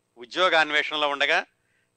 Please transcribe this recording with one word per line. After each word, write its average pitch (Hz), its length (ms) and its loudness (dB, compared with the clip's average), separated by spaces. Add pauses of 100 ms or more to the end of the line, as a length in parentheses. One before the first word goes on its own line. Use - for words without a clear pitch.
(180)
ఉద్యోగాన్వేషణలో 151 920 0
ఉండగా, 143 360 -2 (520)